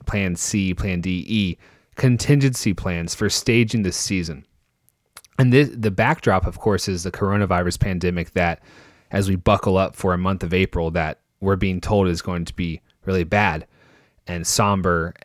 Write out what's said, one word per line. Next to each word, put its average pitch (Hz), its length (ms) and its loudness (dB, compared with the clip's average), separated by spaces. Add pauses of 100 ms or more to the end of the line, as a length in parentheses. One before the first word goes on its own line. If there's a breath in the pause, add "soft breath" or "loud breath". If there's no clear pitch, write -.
plan 95 320 -2
C, 95 360 -2
plan 90 280 -4
D, 92 260 -4
E, 98 300 0 (380 soft breath)
contingency 131 800 2
plans 85 400 -6
for 101 160 -2
staging 117 520 2
this 92 160 -2
season. 82 480 -4 (920)
And 127 140 4
the, 139 120 8
the 110 280 -2
backdrop, 110 540 2
of 87 140 -6
course, 98 280 0
is 87 160 -2
the 92 80 -6
coronavirus 95 720 0
pandemic 87 520 -2
that, 85 280 0 (500 soft breath)
as 95 160 0
we 98 80 0
buckle 98 400 2
up 95 220 0
for 92 160 0
a 87 60 0
month 92 240 -2
of 85 100 -4
April, 90 380 0
that 80 280 -2 (220)
we're 98 160 2
being 92 240 -2
told 101 260 2
is 85 140 -2
going 87 240 -6
to - 80 -10
be 85 260 -6 (260)
really 92 180 0
bad 87 420 0 (640 soft breath)
and 85 180 -6
somber 90 680 0 (120)